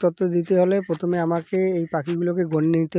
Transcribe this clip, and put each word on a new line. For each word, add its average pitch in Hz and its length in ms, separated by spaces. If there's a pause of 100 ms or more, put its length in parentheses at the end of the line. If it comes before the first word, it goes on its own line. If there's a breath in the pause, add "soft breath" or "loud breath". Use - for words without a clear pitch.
তথ্য 170 160 (160)
দিতে 175 240
হলে 185 160 (120)
প্রথমে 175 280 (100)
আমাকে 170 320 (200)
এই 165 160
পাখিগুলোকে 175 580
গণে 156 180 (100)
নিতে 160 180